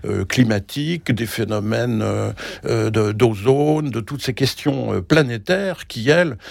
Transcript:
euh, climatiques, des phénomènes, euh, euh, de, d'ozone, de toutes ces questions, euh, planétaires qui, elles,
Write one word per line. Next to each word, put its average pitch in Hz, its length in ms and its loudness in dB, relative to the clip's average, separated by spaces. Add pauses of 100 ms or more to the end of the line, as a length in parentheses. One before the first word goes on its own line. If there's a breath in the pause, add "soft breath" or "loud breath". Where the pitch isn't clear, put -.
euh, 98 220 -2
climatiques, 135 840 0
des 117 140 0
phénomènes, 110 760 -2
euh, 107 300 -2 (340 loud breath)
euh, 110 240 0
de, 107 220 2
d'ozone, 131 760 2
de 117 120 -4
toutes 131 220 -8
ces 131 120 -4
questions, 127 580 -2
euh, 98 80 -2
planétaires 156 880 0
qui, 117 240 0
elles, 156 260 4 (140 loud breath)